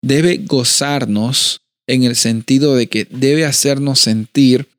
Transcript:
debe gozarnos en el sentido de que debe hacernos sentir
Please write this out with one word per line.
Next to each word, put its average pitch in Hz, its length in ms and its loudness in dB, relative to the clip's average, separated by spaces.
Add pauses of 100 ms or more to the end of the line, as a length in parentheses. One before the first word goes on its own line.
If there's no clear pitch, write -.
debe 156 360 2
gozarnos 131 1200 -2 (240)
en 127 180 0
el 120 100 0
sentido 131 600 0
de 120 120 2
que 107 240 -4
debe 139 340 0
hacernos 139 540 0
sentir 113 720 2 (100)